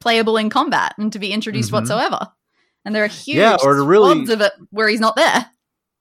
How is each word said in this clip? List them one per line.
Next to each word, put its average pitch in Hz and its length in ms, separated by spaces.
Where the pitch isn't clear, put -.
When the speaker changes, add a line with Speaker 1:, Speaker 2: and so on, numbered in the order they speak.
Speaker 1:
playable 226 360
in 214 140
combat 233 480
and 214 160
to 220 40
be 190 140
introduced 208 360
Speaker 2:
Mm-hmm. 208 80
Speaker 1:
whatsoever. 214 540
And 208 100
there 214 100
are 208 40
huge - 300
Speaker 2:
Yeah, 208 240
or 139 140
to 143 60
really 185 440
Speaker 1:
swaths 240 60
of 220 100
it 202 100
where 214 180
he's 214 120
not 220 160
there. 247 300